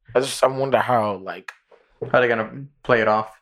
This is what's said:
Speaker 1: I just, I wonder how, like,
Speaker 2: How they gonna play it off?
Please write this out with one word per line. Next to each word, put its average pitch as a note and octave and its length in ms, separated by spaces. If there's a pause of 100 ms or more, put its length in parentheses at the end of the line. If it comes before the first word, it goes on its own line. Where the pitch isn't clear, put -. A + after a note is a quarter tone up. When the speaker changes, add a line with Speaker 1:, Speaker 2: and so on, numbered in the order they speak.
(140)
Speaker 1:
I B2 60
just, C3+ 220
I C3 60
wonder C3 300
how, G#2+ 380
like, F#2 360 (580)
Speaker 2:
How B2+ 100
they B2 80
gonna A#2 360 (180)
play A#2+ 180
it G#2+ 80
off? G#2+ 220 (100)